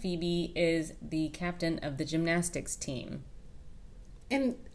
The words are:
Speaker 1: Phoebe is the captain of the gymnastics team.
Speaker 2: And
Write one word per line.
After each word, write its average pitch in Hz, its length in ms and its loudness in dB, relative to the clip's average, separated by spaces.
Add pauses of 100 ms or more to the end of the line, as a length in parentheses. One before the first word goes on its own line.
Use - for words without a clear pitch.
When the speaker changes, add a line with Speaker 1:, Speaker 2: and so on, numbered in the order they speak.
Speaker 1:
Phoebe 175 540 2
is 165 460 4
the 156 280 0
captain 175 500 0
of 143 180 -2
the 151 80 0
gymnastics 165 680 2
team. 135 480 -6 (1080)
Speaker 2:
And 262 240 4 (200)